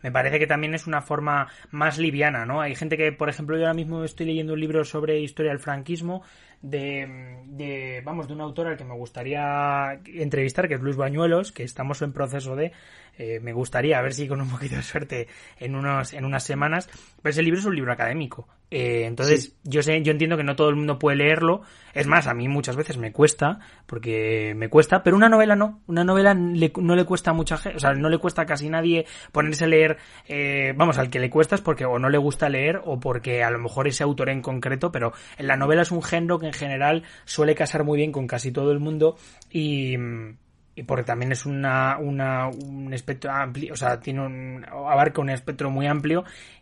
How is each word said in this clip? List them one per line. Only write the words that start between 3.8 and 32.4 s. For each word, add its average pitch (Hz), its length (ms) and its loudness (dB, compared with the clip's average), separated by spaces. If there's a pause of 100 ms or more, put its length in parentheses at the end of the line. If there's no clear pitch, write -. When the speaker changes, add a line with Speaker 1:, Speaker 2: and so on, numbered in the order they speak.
Speaker 1:
estoy 160 220 -8
leyendo 160 260 -4
un 156 80 -4
libro 156 240 0
sobre 151 340 -2
historia 151 320 -4
del 139 80 -6
franquismo 165 640 -8 (400)
de, 135 840 -8
de, 139 580 -10
vamos, 156 220 -8
de 143 60 -12
un 151 80 -10
autor 151 260 -6
al 156 100 -6
que 135 80 -16
me 123 100 -14
gustaría 139 1120 -4
entrevistar, 147 600 -2
que 151 80 -2
es 127 60 -6
Luis 135 140 -2
Bañuelos, 165 560 0
que - 120 -12
estamos 131 380 -6
en 143 120 -4
proceso 135 420 -6
de, 156 160 -2 (460)
eh, 113 240 -6
me 120 120 -10
gustaría, 127 460 0
a - 20 0
ver 135 120 -2
si 139 140 -6
con 139 140 -4
un 131 80 -4
poquito 127 260 -6
de 135 80 -4
suerte 135 440 -6 (320)
en 131 160 -8
unos, 139 380 -4
en 139 120 -8
unas 135 180 -4
semanas, 151 460 -2 (320)
pero 151 100 0
ese 151 120 0
libro 170 160 2
es 202 60 -4
un 196 100 0
libro 131 160 -2
académico. 120 560 -4 (240)
Eh, 120 340 0
entonces, 131 380 2
Speaker 2:
Sí. - 100 -16 (100)
Speaker 1:
yo 147 200 2
sé, 156 180 2
yo 151 100 2
entiendo 160 260 2
que 151 60 -2
no 139 120 -2
todo 151 140 6
el 147 60 4
mundo 151 220 0
puede 143 200 4
leerlo. 160 440 4 (320)
Es 139 140 0
más, 151 180 6
a 135 80 0
mí 120 160 -2
muchas 135 260 -2
veces 143 220 -4
me 113 140 -6
cuesta, 151 480 4 (260)
porque 110 720 -2
me 110 120 -4
cuesta, 156 340 6
pero 175 120 6
una 220 140 8
novela 220 260 6
no. 214 320 -2
Una 170 160 0
novela 190 300 6
le, 175 480 2
no 175 140 4
le 180 100 4
cuesta 180 240 0
a 165 40 2
mucha 160 240 -2
ge-, - 180 -8
o 156 40 -8
sea, 139 140 4
no 143 160 0
le 165 80 4
cuesta 175 240 -2
a 160 60 0
casi 147 200 -4
nadie 165 380 2 (260)
ponerse 151 340 0
a - 20 4
leer, 156 300 6 (300)
eh, 139 480 -2
vamos, 151 220 4
al 127 140 0
que 131 80 -2
le 127 100 0
cuesta 156 260 4
es 196 60 -2
porque 143 240 -2
o 123 140 0
no 131 100 2
le 143 80 4
gusta 143 320 2